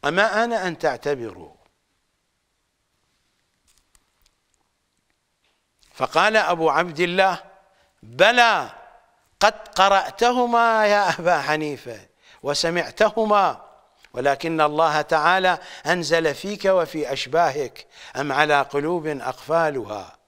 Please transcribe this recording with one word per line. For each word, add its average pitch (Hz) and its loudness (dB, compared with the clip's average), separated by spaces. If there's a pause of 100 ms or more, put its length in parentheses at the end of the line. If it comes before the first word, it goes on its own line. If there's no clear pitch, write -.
أما 202 0
أنا 220 -2
أن 165 -6
تعتبروا. 120 -6 (4000)
فقال 208 0
أبو 165 0
عبد 156 -2
الله: 180 0 (600)
"بلى، 190 2 (720)
قد 214 2
قرأتهما 226 2
يا 202 2
أبا 165 0
حنيفة 143 -6 (440)
وسمعتهما، 180 0 (460)
ولكن 143 0
الله 151 2
تعالى 170 2 (260)
أنزل 165 0
فيك 196 -8
وفي 160 0
أشباهك: 143 -4 (280)
'أم 139 -4
على 147 2
قلوب 151 -4
أقفالها'". 131 -6 (100)